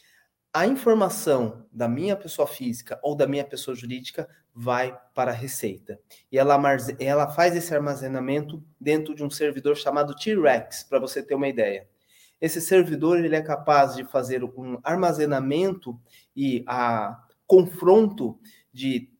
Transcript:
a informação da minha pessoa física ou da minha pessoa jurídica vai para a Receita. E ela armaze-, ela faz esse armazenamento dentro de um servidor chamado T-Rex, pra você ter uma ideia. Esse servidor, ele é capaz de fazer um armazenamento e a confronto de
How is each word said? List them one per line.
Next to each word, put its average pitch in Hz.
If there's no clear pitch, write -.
a 165
informação 190
da 117
minha 165
pessoa 156
física 123
ou 147
da 143
minha 139
pessoa 131
jurídica 127
vai 123
para 127
a 117
Receita. 113
E 131
ela 139
armaze-, 139
ela 143
faz 170
esse 165
armazenamento 143
dentro 151
de 147
um 143
servidor 143
chamado 147
T-Rex, 151
pra -
você 131
ter -
uma 139
ideia. 104
Esse 160
servidor, 165
ele 156
é 156
capaz 143
de 127
fazer 127
um 127
armazenamento 151
e 135
a 117
confronto 185
de 127